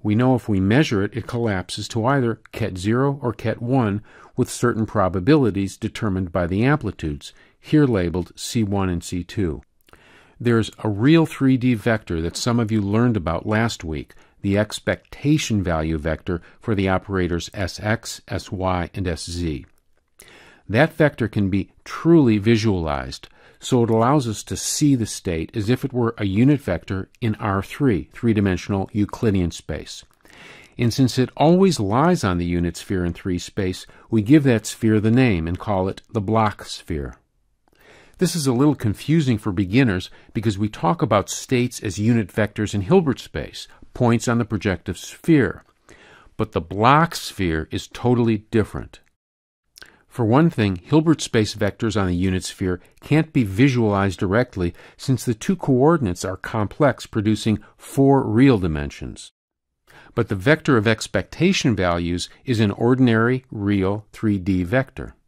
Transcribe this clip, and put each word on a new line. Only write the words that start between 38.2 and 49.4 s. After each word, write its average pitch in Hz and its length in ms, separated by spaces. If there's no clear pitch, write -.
is 156 100
a 131 80
little 139 220
confusing 131 600
for 104 140
beginners 95 580
because 104 240
we 104 120
talk 170 320
about 110 280
states - 520
as 98 160
unit 110 300
vectors 104 480
in 101 60
Hilbert 143 380
space, - 480
points 117 340
on 120 100
the 117 80
projective 95 520
sphere. - 680
But 107 160
the 92 100
Bloch 120 540
sphere 80 560
is 101 160
totally 117 520
different. - 480